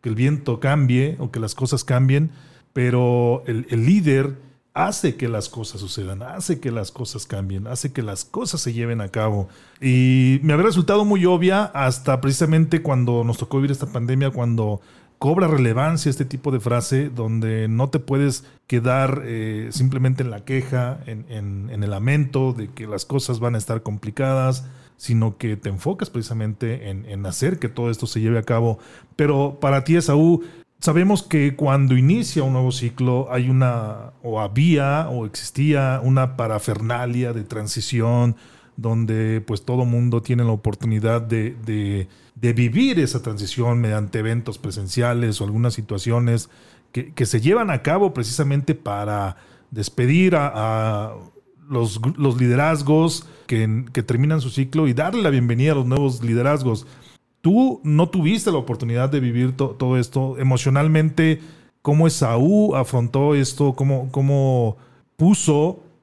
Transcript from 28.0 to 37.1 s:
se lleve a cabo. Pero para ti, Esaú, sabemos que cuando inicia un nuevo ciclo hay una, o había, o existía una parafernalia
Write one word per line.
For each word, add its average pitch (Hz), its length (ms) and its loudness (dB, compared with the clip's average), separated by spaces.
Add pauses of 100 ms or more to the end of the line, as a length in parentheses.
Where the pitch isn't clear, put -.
se - 120 -4
lleve 110 180 2
a 110 60 -2
cabo. 117 340 0 (380)
Pero 143 460 0
para 139 240 2
ti, 160 100 4
Esaú, 165 480 4 (360)
sabemos 180 440 2
que 143 320 0
cuando 135 420 2
inicia 160 460 2
un 135 100 0
nuevo 127 200 2
ciclo 123 580 -2
hay 127 180 0
una, 117 600 0 (100)
o 110 200 -4
había, 143 680 2
o 120 160 -6
existía 135 800 -2
una 131 320 2
parafernalia 120 960 -2